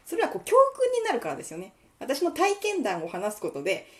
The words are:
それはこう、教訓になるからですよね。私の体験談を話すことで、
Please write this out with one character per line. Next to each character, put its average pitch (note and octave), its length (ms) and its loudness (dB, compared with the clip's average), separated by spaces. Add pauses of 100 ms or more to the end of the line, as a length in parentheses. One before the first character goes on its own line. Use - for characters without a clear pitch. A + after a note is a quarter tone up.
そ - 120 -10
れ A4 60 2
は F4 60 2
こ F#3+ 100 -4
う、 - 60 -14
教 - 100 2 (220)
訓 B4+ 160 2
に A#4 120 2
な G#4+ 80 2
る C4 80 0
か D#3+ 100 -4
ら C#3 60 -4
で - 60 -10
す - 100 -14
よ D#3+ 60 -10
ね。 F#3+ 140 -12 (260)
私 C#4 240 -4
の E4+ 80 2
体 G4+ 260 2
験 G4+ 260 -2
談 F3 220 -2
を - 40 -4
話 G#3 280 -4
す - 40 -16
こ D#3+ 100 -4
と C#3+ 120 -6
で、 F3+ 240 -2 (140)